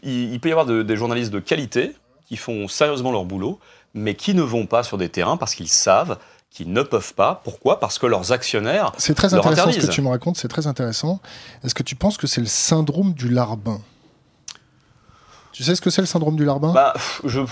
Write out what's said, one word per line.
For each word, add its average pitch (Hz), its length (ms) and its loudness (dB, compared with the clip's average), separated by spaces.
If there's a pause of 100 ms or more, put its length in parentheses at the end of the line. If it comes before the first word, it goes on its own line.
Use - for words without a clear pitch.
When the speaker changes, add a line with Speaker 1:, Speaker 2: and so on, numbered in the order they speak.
Speaker 1:
il, 123 300 -4
il 120 60 -6
peut 165 100 -2
y - 20 2
avoir 160 160 4
de, 113 160 2
des 110 120 0
journalistes 117 360 -2
de 101 80 -4
qualité 151 560 -2 (320)
qui 110 100 -12
font 104 300 -6
sérieusement 135 440 0
leur 98 140 -2
boulot, 98 340 -4 (360)
mais 107 180 -2
qui 202 220 0
ne 170 80 4
vont 117 240 -2
pas 120 160 2
sur 101 160 -6
des 87 100 -2
terrains 104 280 0
parce - 180 -4
qu'ils 82 120 -12
savent 110 520 2 (320)
qu'ils 85 200 -8
ne 117 120 2
peuvent 117 320 -2
pas. 135 280 2
Pourquoi ? - 360 0
Parce - 180 -2
que - 80 -2
leurs 101 260 2
actionnaires 123 680 0
Speaker 2:
C'est - 160 0
très 202 140 4
Speaker 1:
leur 180 100 4
Speaker 2:
intéressant 160 220 4
ce 190 40 6
que 170 60 4
Speaker 1:
interdisent. 165 180 2
Speaker 2:
tu 143 140 0
me 135 60 0
racontes, 127 280 -2
c'est 127 100 -6
très 151 200 -4
intéressant. 139 520 -2 (440)
Est-ce 127 100 -2
que - 100 -4
tu - 120 -8
penses 202 220 0
que 143 100 -4
c'est - 140 -2
le 113 60 -2
syndrome 160 680 2
du 127 140 -4
larbin ? 113 540 0 (1700)
Tu 131 120 -12
sais 170 120 2
ce - 60 -4
que 190 80 2
c'est 190 120 2
le 180 60 2
syndrome 160 280 0
du 151 80 2
larbin ? 143 300 2
Speaker 1:
Bah, 139 220 6
pff, - 280 -8
je, 131 160 0 (120)